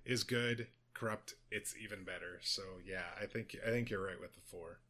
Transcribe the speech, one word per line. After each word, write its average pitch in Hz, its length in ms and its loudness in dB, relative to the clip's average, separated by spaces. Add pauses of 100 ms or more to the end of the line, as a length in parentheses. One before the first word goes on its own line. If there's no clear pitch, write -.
is 123 180 6
good. 120 440 4 (260)
Corrupt, 107 400 0 (180)
it's 104 320 -2
even 101 220 -8
better. 87 360 -6
So, - 200 2 (240)
yeah, 92 180 -2 (180)
I 104 40 2
think, - 400 -2
I 113 60 6
think 117 180 6
you're 98 160 2
right 92 160 -4
with 90 120 -10
the - 80 -18
four. 85 380 -10 (100)